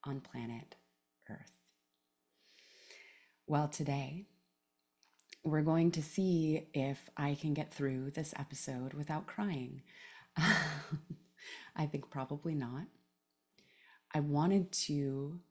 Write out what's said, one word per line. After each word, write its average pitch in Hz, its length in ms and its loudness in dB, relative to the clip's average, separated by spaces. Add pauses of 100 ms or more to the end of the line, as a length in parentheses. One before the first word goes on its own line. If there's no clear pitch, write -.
on 139 160 -2
planet 117 560 -8 (540)
Earth. - 220 -12 (1900)
Well, 151 220 4
today 143 580 -2 (1200)
we're 156 180 4
going 165 300 6
to 165 100 -2
see 160 720 2
if 139 420 -2
I 143 200 2
can 151 180 0
get 147 200 -4
through 135 380 0
this 151 260 -4
episode 135 560 -6
without 151 340 -4
crying. 139 540 -4 (280)
<laughs> - 280 -12
I - 1500 -2
think 147 240 -4
probably 147 460 -4
not. 135 300 -2 (1300)
I 156 80 4
wanted 170 500 4
to 143 680 -2 (120)